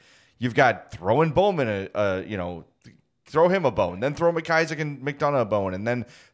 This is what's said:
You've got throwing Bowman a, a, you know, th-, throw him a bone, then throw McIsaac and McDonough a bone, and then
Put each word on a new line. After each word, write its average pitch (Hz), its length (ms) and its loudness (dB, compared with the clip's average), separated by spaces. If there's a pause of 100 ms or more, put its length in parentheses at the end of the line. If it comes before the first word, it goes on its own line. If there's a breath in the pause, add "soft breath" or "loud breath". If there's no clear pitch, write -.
(400 soft breath)
You've 120 160 -2
got - 360 2
throwing 127 380 2
Bowman 170 380 2
a, 98 260 -4
a, 98 300 0
you 104 120 -10
know, 87 300 -8 (180)
th-, - 120 -20 (320)
throw 160 200 4
him 185 160 2
a 131 60 4
bone, 92 300 -2
then 143 160 -2
throw 170 160 2
McIsaac 160 480 -2
and 147 260 -6
McDonough 143 360 0
a 110 40 0
bone, 98 300 -2
and 104 120 -6
then 120 160 -2 (300 loud breath)